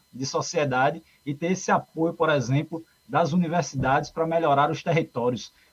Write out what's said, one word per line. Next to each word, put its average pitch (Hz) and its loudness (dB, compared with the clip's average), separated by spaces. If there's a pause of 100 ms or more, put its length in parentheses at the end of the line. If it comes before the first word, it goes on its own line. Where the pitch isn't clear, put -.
de 127 -8
sociedade 147 0 (240)
e 143 -6
ter 170 -2
esse 185 -4
apoio, 165 0
por 160 0
exemplo, 147 0 (240)
das 147 0
universidades 156 0
pra 160 -2
melhorar 156 2
os 147 -6
territórios. 123 -2 (200)